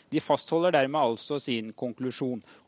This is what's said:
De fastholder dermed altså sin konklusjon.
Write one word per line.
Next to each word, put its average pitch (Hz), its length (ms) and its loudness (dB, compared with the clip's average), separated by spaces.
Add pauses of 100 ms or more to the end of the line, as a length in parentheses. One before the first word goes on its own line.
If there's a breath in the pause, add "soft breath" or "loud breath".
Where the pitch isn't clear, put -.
(100)
De 156 140 0
fastholder 165 560 2
dermed 135 180 2 (160)
altså 143 240 -4
sin 113 400 -4
konklusjon. 123 640 -4 (260 loud breath)